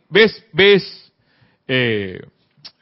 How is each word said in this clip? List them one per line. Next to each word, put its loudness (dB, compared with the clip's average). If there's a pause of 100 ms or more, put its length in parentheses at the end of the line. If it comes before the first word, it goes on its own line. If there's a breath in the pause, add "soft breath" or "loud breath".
ves, 0
ves, 0 (560)
eh, -4 (600)